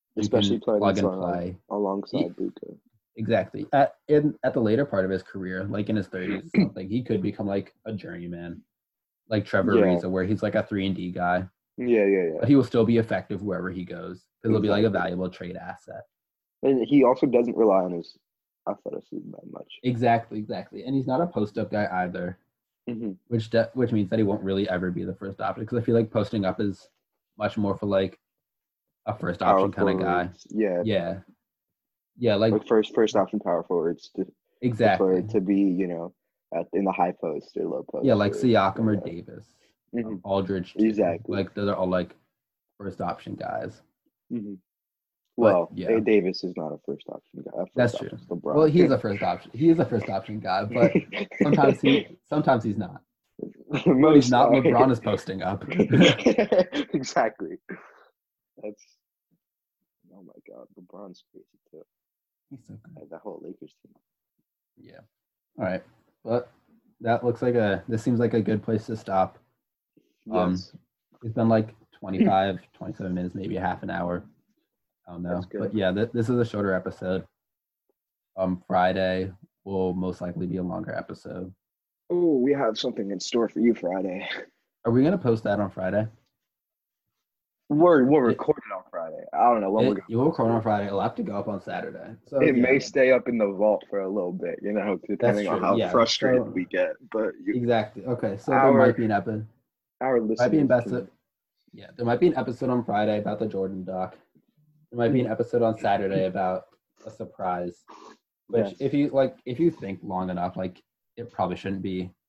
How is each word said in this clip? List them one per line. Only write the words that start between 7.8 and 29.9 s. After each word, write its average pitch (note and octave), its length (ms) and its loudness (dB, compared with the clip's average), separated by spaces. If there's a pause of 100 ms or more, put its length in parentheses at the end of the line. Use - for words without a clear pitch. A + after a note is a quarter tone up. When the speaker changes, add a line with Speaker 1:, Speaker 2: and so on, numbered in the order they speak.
Speaker 1:
a A2 60 -8
journeyman, F2 680 -12 (680)
like G#2+ 160 0
Trevor G2 320 0
Speaker 2:
Yeah. G#2 80 6
Speaker 1:
Ariza, F2+ 260 2
where F#2 140 -2
he's, G#2 180 -2
like, G#2 120 -4
a G#2+ 80 0
three G2 240 -4
and F#2+ 80 -2
D F2+ 160 -8
guy. F2 340 -2 (340)
Speaker 2:
Yeah, A#2+ 260 4
yeah, G2 200 4
yeah. D#2+ 160 -2
Speaker 1:
But - 80 0
he C#3 80 8
will C3 80 6
still A#2 200 2
be A#2 140 4
effective G2+ 440 -4
wherever F#2 280 -4
he F2+ 140 -8
goes, F2 420 -14 (160)
'cause A2+ 80 0
he'll A2 100 4
be, G#2 80 0
like, G#2 160 2
a - 20 4
Speaker 2:
Exactly. F#2+ 140 0 (100)
Speaker 1:
valuable F2+ 200 -4
trade F2 260 -12
asset. - 480 -16 (580)
Speaker 2:
And B2+ 240 2
he C3+ 180 6
also B2+ 220 4
doesn't A#2+ 300 2
rely F#2+ 280 6
on F2+ 80 -4
his E2+ 240 -10 (520)
athleticism - 640 -10
that - 180 -18
much. - 320 -18
Speaker 1:
Exactly, A#2 560 0
exactly. G#2 460 -10
And C3 100 -6
he's C3+ 120 0
not B2+ 140 -2
a F3 60 0
post-up G#2+ 460 -4
guy G#2 160 0 (160)
either, F2+ 340 -8 (500)
Speaker 2:
Mm-hmm. A2+ 240 -8 (140)
Speaker 1:
which A2 240 -4
de-, A2+ 240 2
which B2 160 0
means G#2 200 0
that A2+ 100 0
he - 20 4
won't G2 220 0
really G2 240 0
ever F2+ 240 -2
be F2+ 120 -6
the F#2 120 -8
first G2+ 240 -12
option, G#2+ 260 -6
'cause A#2+ 100 -4
I A2+ 60 0
feel A#2 140 2
like A2+ 120 2
posting G#2 360 -2
up F#2 160 -2
is G2+ 280 -6 (480)
much G#2 220 -4
more G#2 180 0
for, G#2+ 100 -6
like, G2 340 0 (840)
a G#2+ 120 -4
first - 220 -6
Speaker 2:
Power F#2+ 180 4
Speaker 1:
option G2 140 2
kinda G2 220 0 (100)